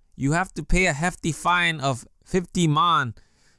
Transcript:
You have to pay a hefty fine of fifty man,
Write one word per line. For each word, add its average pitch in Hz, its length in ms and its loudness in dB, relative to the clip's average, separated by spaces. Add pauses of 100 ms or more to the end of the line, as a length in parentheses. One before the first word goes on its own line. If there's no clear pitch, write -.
(160)
You 135 160 -2
have 180 220 -2
to 160 100 -10
pay 180 220 2
a 170 60 2
hefty 165 380 -4
fine 170 480 0
of 131 260 -2 (200)
fifty 180 420 0
man, 151 480 2 (440)